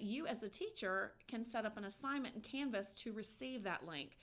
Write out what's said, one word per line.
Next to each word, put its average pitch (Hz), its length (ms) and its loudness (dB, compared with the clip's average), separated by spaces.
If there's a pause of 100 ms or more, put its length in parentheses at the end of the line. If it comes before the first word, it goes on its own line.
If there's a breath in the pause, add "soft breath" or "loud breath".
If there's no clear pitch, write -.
you 233 260 2
as 226 140 2
the - 80 -2
teacher 202 640 0 (160)
can 233 160 0
set 233 200 2
up 214 120 0
an 208 80 -2
assignment 262 500 0
in 214 60 -4
Canvas 247 540 2
to - 180 -2
receive 247 500 -2
that 175 240 0
link. 156 360 -4